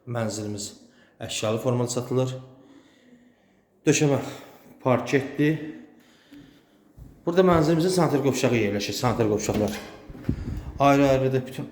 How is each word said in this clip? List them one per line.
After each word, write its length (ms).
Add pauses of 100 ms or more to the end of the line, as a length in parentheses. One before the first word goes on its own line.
Mənzilimiz 640 (500)
əşyalı 400
formada 320
satılır. 460 (1500)
Döşəmə 320 (640)
parketdir. 720 (1700)
Burada 180
mənzilimizin 480
sanitar 320
qovşağı 320
yerləşir. 400
Sanitar 320
qovşaqlar 480 (1040)
ayrı-ayrıdır. 680
Bütün 240